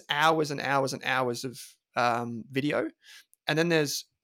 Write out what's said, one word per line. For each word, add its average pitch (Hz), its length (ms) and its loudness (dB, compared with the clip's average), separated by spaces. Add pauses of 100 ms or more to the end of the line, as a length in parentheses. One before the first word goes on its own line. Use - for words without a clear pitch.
hours 156 400 2
and 147 100 -4
hours 139 340 0
and - 120 -10
hours 127 380 0
of, 127 180 -10 (340)
um, 120 540 0
video. 135 380 0 (600)
And 151 80 0
then 165 140 2
there's 156 360 0 (180)